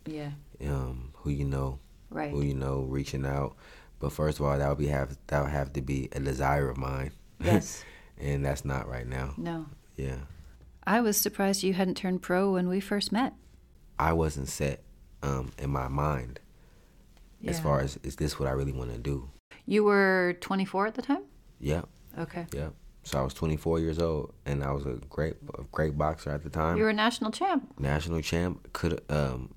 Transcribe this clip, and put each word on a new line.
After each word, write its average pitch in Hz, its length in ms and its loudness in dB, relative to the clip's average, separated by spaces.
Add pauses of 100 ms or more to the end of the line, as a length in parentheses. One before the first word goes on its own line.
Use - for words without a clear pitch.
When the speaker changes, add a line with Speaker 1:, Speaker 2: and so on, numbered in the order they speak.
Speaker 1:
Yeah. 151 240 -6 (400)
Speaker 2:
Um, 64 460 -4
who - 160 -4
you 71 140 0
know. 67 340 -2 (320)
Speaker 1:
Right. 151 200 -4
Speaker 2:
Who 71 120 0
you 69 100 2
know, 67 280 0
reaching 67 440 -2
out. 69 300 0 (440)
But 71 140 -2
first 76 260 0
of 73 60 2
all, 71 120 4
that 71 120 2
would 71 80 2
be 73 100 2
have, 69 300 0 (100)
that 71 140 2
would 69 100 0
have 69 220 -2
to 69 80 -4
be 67 320 -2
a 67 60 -4
desire 67 500 2
of 64 80 -4
mine. 67 340 -4 (140)
<laughs> - 180 -14
Speaker 1:
Yes. - 400 2 (360)
Speaker 2:
And 69 260 0
that's 69 180 0
not 67 240 -2
right 62 200 -6
now. 65 300 -4
Speaker 1:
No. 165 280 -6 (320)
Speaker 2:
Yeah. 67 200 -4 (680)
Speaker 1:
I 214 160 4
was 208 160 2
surprised 196 460 0
you 190 100 4
hadn't 190 220 2
turned 180 260 -2
pro 190 320 2
when 180 160 2
we 185 100 2
first 202 320 -2
met. 240 220 2 (680)
Speaker 2:
I 80 140 4
wasn't 73 360 2
set, - 340 -2 (400)
um, 65 340 -2
in 69 140 -2
my 65 180 0
mind 73 500 0 (1080)
as 170 120 -2
Speaker 1:
Yeah. 165 60 -4
Speaker 2:
far 69 180 4
as, 69 220 -2
is 69 120 -6
this 76 240 0
what 69 80 2
I 65 40 2
really 69 200 0
wanna 62 260 -4
do? 65 320 -4 (360)
Speaker 1:
You 208 200 4
were 190 560 6
twenty-four 190 460 0
at 220 80 -6
the 254 60 -4
time? 285 220 2 (360)
Speaker 2:
Yep. 139 280 0 (320)
Speaker 1:
Okay. 165 340 -6
Speaker 2:
Yep. 76 200 -6 (300)
So 71 160 -2
I - 20 4
was 67 120 0
twenty-four 82 460 2
years 80 200 0
old, 80 340 0 (120)
and 71 180 0
I 69 80 0
was 71 140 -2
a 64 140 -4 (100)
great, 76 260 -2 (220)
a - 140 -8
great 78 260 0
boxer 76 340 0
at 73 120 -4
the 76 60 -6
time. 80 280 2
Speaker 1:
You 214 60 4
were 220 60 4
a 214 40 4
national 220 380 2
champ. 349 480 0
Speaker 2:
National 78 420 2
champ. 87 520 0
Coulda, 80 260 0 (100)
um, 67 480 0